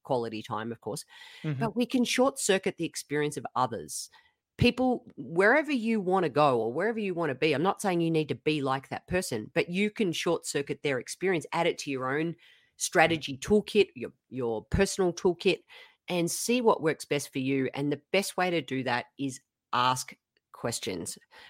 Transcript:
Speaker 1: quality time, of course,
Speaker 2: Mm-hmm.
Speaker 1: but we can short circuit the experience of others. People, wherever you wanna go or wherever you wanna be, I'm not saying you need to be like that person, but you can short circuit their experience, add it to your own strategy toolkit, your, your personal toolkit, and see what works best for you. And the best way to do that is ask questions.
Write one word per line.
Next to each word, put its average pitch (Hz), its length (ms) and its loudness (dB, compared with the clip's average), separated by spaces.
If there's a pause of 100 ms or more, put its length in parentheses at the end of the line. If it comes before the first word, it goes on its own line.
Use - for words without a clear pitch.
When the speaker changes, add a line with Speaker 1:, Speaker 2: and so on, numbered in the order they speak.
Speaker 1:
quality 113 400 -4
time, 110 300 -6
of 113 100 -12
course, 113 220 -8 (400)
Speaker 2:
Mm-hmm. 147 160 -4
Speaker 1:
but 220 160 -4
we 240 100 0
can 240 180 0
short 254 340 2
circuit 190 380 0
the 165 80 -4
experience 147 540 -4
of 123 160 -10
others. 110 560 -4 (480)
People, 247 480 2 (100)
wherever 220 560 2
you 226 280 0
wanna 180 280 2
go 135 320 4
or 113 120 -2
wherever 208 260 -2
you 196 160 -4
wanna 156 200 -2
be, 156 200 2
I'm 131 80 0
not 190 180 0
saying 180 220 0
you 165 80 2
need 156 180 2
to 143 60 -2
be 156 260 0
like 135 280 -2
that - 180 -8
person, 127 480 -4
but 170 160 2
you 202 200 0
can 190 220 0
short 165 340 -2
circuit 143 360 -4
their 139 160 0
experience, 175 540 -4
add 170 140 0
it 165 120 0
to - 120 -8
your 131 280 -2
own 165 180 -2 (400)
strategy 160 640 2
toolkit, 202 560 4
your, 113 180 -8 (180)
your 113 360 -4
personal 196 460 2
toolkit, 175 480 0 (480)
and 170 220 0
see 247 300 0
what 226 220 4
works - 220 0
best - 280 -4
for 143 60 -4
you. 131 340 0
And 143 180 -4
the 139 100 -4 (120)
best 196 240 0
way 180 140 0
to 170 100 2
do 131 220 -4
that 123 240 0 (120)
is 135 220 -6 (320)
ask 127 400 2 (400)
questions. 98 640 -6 (340)